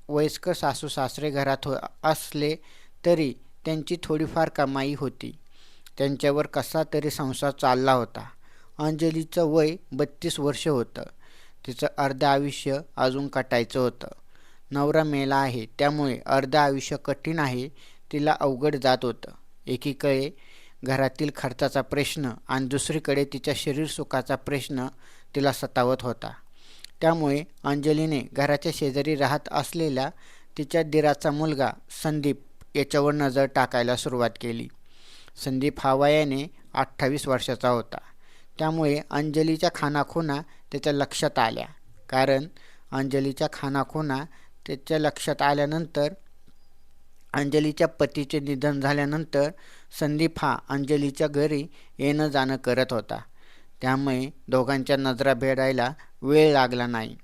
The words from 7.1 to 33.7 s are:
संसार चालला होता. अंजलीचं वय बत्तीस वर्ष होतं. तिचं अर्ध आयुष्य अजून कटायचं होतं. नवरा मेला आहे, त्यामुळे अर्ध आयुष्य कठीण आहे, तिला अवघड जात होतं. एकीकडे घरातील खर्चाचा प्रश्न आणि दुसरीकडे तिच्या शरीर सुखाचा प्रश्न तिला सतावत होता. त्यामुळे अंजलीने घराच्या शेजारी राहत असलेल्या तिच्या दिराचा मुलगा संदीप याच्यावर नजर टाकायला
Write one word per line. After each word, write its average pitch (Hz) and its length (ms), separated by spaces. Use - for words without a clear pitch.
संसार 139 400
चालला 131 420
होता. 117 360
अंजलीचं 160 640
वय 156 320
बत्तीस 147 480
वर्ष 143 280
होतं. 123 340
तिचं 135 200
अर्ध 139 260
आयुष्य 139 540
अजून 131 320
कटायचं 127 520
होतं. 123 280
नवरा 147 340
मेला 139 320
आहे, 123 300
त्यामुळे 143 480
अर्ध 135 300
आयुष्य 143 480
कठीण 156 340
आहे, 131 300
तिला 151 280
अवघड 143 360
जात 127 260
होतं. - 280
एकीकडे 135 640
घरातील 135 520
खर्चाचा 135 440
प्रश्न 135 500
आणि 131 180
दुसरीकडे 139 580
तिच्या 139 320
शरीर 151 300
सुखाचा 139 500
प्रश्न 131 500
तिला 139 180
सतावत 127 480
होता. 113 320
त्यामुळे 156 440
अंजलीने 147 560
घराच्या 143 420
शेजारी 143 420
राहत 139 360
असलेल्या 147 580
तिच्या 160 240
दिराचा 151 480
मुलगा 147 400
संदीप 147 420
याच्यावर 143 380
नजर 139 420
टाकायला 123 420